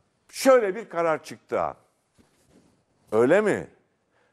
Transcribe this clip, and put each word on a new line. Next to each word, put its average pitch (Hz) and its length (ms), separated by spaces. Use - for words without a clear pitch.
şöyle 233 460
bir 226 140
karar 165 340
çıktı - 360
ha. 73 180
Öyle 123 300
mi? 135 260